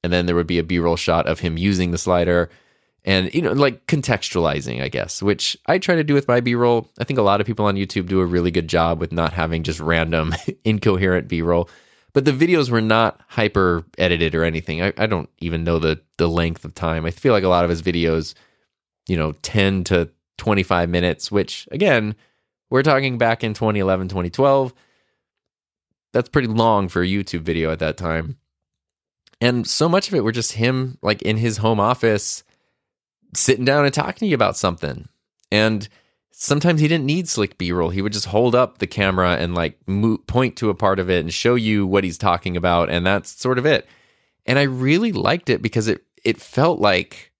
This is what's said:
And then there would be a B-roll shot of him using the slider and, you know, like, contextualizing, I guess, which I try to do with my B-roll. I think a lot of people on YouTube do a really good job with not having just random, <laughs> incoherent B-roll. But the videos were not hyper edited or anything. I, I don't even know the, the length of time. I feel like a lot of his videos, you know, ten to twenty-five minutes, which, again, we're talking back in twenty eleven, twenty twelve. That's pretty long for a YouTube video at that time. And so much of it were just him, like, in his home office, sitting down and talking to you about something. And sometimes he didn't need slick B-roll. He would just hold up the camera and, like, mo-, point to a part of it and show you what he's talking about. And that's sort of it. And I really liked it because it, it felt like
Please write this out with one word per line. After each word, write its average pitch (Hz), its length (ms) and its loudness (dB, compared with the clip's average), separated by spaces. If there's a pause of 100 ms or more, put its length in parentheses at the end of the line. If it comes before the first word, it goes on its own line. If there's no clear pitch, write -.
And 87 80 0
then 90 140 2
there 87 80 0
would 85 120 2
be 85 120 0
a 82 40 0
B-roll 85 340 0
shot 85 300 0
of 82 140 -2
him 82 160 -4
using 90 360 0
the 85 60 -2
slider 87 520 0 (560)
and, 95 260 0
you 170 80 0
know, 107 120 0
like, 135 340 0
contextualizing, 78 960 -2
I 65 60 -4
guess, 60 340 -8
which - 420 -2
I 180 140 2
try 185 160 0
to 156 100 0
do 147 80 0
with 139 160 0
my 123 120 2
B-roll. 120 580 0
I - 60 -4
think 131 140 -2
a 110 40 2
lot 101 180 4
of - 60 -2
people 107 180 -2
on 101 120 2
YouTube 95 300 -4
do 92 140 2
a 90 60 2
really 87 240 2
good 82 180 -2
job 82 320 0
with 82 120 -6
not 82 200 -2
having 82 300 -2
just 80 180 -6
random, 82 540 0 (140)
<laughs> - 160 -12
incoherent 95 600 0
B-roll. 85 440 0 (420)
But 139 140 0
the 147 60 4
videos 156 360 2
were 117 140 2
not 110 460 2
hyper 92 560 0 (120)
edited 85 380 2
or 82 100 2
anything. 80 380 -2
I, 98 160 -2
I 107 80 0
don't 95 320 -4
even 82 260 -4
know 85 140 0
the, 80 240 0 (160)
the 85 100 2
length 82 380 -2
of 85 80 -16
time. 80 320 -4
I 85 60 -4
feel 131 200 0
like 98 120 2
a 92 40 2
lot 87 160 4
of 87 60 0
his 82 100 -2
videos, 82 540 -2 (720)
you 90 80 0
know, 78 240 -2
ten 98 440 0
to 85 260 0 (260)
twenty-five 90 540 0
minutes, 87 420 -2
which, - 400 -2
again, 123 420 0 (540)
we're 131 140 2
talking 135 340 0
back 117 260 0
in 107 120 -4
twenty 107 240 0
eleven, 95 300 0
twenty 90 200 -4
twelve. 135 460 0 (1400)
That's 123 160 0
pretty 127 200 0
long 110 400 2
for 90 140 -2
a 90 40 0
YouTube 95 340 -4
video 80 320 -2
at 80 60 -4
that 78 180 -2
time. 82 400 -4 (1040)
And 120 260 0
so - 220 2
much 185 200 0
of 202 60 -4
it 131 80 2
were 110 80 2
just 113 220 -4
him, 127 480 -2
like, 104 220 -2
in 107 160 0
his 113 180 0
home 110 240 2
office, 110 640 0 (880)
sitting 127 300 2
down 143 220 4
and 135 80 0
talking - 240 -4
to 220 80 -2
you 165 80 2
about 110 240 0
something. 82 500 -4 (420)
And 107 380 0 (420)
sometimes 151 520 0
he 151 60 4
didn't 156 180 0
need 165 240 -2
slick - 260 -2
B-roll. 87 320 -2
He 95 140 -2
would 104 100 -2
just - 140 -6
hold 113 280 2
up 123 220 2
the 98 100 -4
camera 92 500 2
and, 87 180 -2
like, 82 320 -2
mo-, 104 320 0
point 123 380 -2
to 110 120 -2
a 95 60 0
part 95 240 2
of 90 100 -2
it 87 120 2
and 82 120 -6
show 120 220 0
you 107 320 0
what 98 180 2
he's 85 140 -6
talking 87 400 0
about. 87 320 2
And 87 160 0
that's 98 240 -2
sort 127 260 -2
of 123 80 -2
it. 151 240 0 (560)
And 131 140 0
I 143 60 2
really 139 480 0
liked 156 360 -2
it - 140 0
because 113 260 -2
it, - 160 -2 (180)
it 113 160 -2
felt 160 400 0
like - 600 0